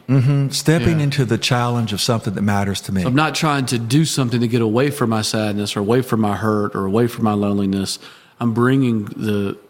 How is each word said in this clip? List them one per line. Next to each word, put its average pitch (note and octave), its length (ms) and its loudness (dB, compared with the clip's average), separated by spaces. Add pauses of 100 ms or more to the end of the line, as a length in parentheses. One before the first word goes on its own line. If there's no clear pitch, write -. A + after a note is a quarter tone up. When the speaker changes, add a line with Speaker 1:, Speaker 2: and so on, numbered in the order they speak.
Speaker 1:
Mm, C3+ 120 4
mm-hmm. C#3 280 2
Stepping E3 480 2
Speaker 2:
Yeah. D3+ 80 0
Speaker 1:
into C#3 200 0
the A2 120 0
challenge A#2+ 560 0
of F#2+ 80 -4
something A2 320 -2
that G2 80 -4
matters G2+ 400 0
to - 100 -8
me. F#2+ 120 0
Speaker 2:
So D#3 40 0
I'm B2+ 80 0
not D3+ 200 0
trying C#3+ 320 0
to B2 120 -2
do C3 260 2
something B2 340 0
to A#2+ 80 2
get A#2 140 2
away A#2 280 2
from A2+ 220 -2
my A2 100 0
sadness G#2 540 -2
or G#2+ 60 -2
away A#2 200 2
from A2+ 200 0
my G2+ 140 0
hurt G#2 400 0
or G2 100 -2
away A2 220 2
from A#2 180 -4
my G#2+ 80 2
loneliness. G2+ 640 -2 (420)
I'm A#2 140 0
bringing A#2+ 520 2 (100)
the G2+ 400 -2 (140)